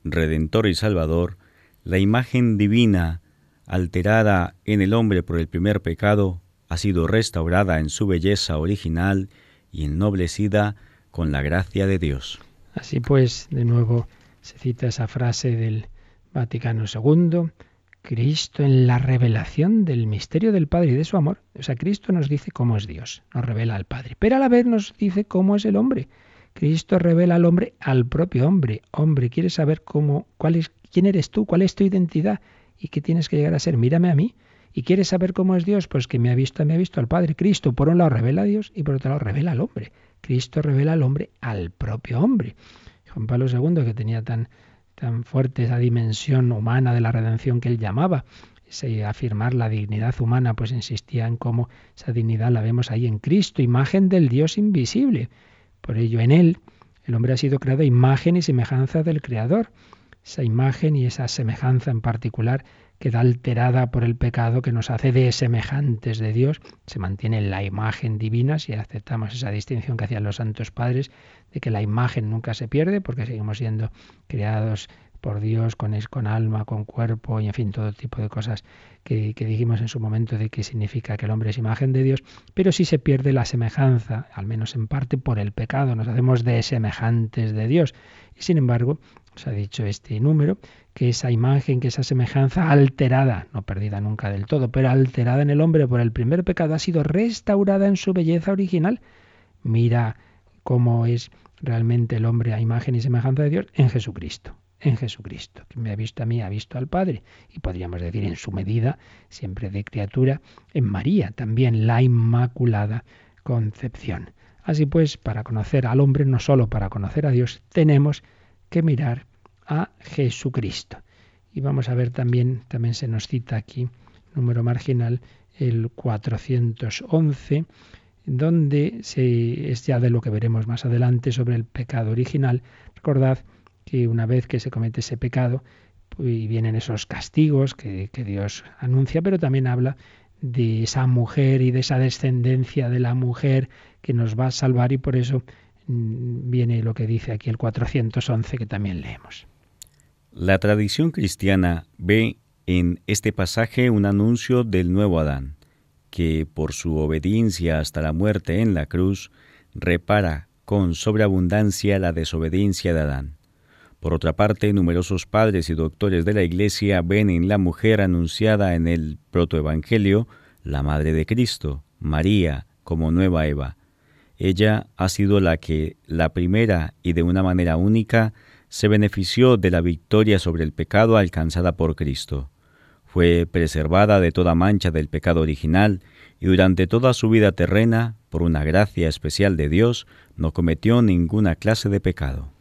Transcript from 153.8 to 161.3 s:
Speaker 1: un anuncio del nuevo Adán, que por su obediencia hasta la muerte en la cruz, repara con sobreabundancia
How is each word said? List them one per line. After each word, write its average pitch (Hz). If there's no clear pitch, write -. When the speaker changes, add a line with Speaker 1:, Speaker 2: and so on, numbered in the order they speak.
Speaker 1:
un 104
anuncio 113
del 92
nuevo 95
Adán, 71
que 80
por 78
su 80
obediencia 82
hasta 76
la 78
muerte 98
en 110
la 73
cruz, 92
repara 85
con 95
sobreabundancia 101